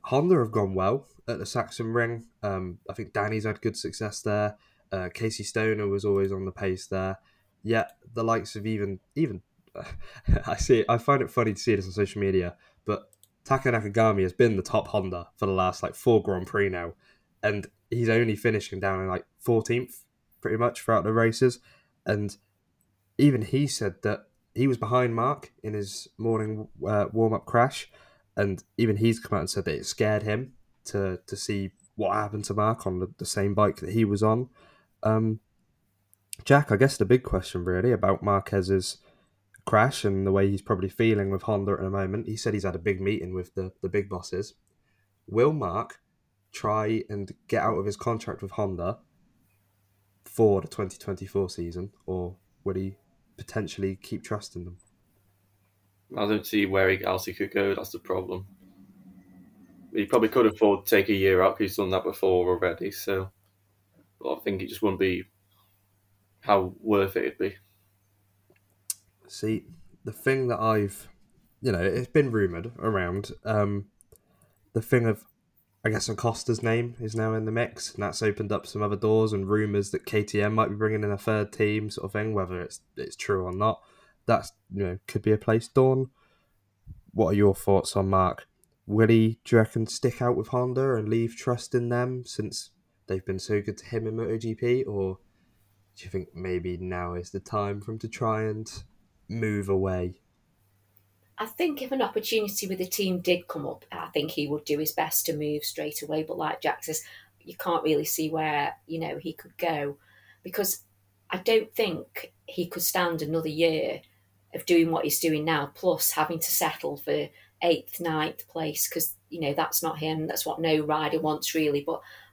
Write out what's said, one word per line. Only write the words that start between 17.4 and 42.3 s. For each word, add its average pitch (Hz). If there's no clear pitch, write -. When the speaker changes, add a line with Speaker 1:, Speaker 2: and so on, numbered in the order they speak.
Speaker 1:
and 104
he's 117
only 113
finishing 104
down 95
in, 95
like, 92
fourteenth, 117
pretty -
much, 117
throughout 110
the 107
races. 117
And 104
even 127
he 135
said 107
that 107
he 127
was 123
behind 120
Mark -
in 107
his 101
morning, 107
uh, 104
warm-up 110
crash, -
and 101
even 110
he's 113
come -
out 82
and 76
said -
that 76
it -
scared 107
him 110
to, 95
to -
see 98
what 98
happened 104
to -
Mark 107
on 92
the, 92
the -
same 101
bike 101
that 80
he 110
was 101
on. 113
Um, 110
Jack, 143
I 104
guess 131
the 101
big 123
question 92
really 92
about 98
Marquez's 98
crash 117
and 98
the 95
way 98
he's 98
probably 95
feeling 107
with 98
Honda 101
at -
the 95
moment, 98
he 107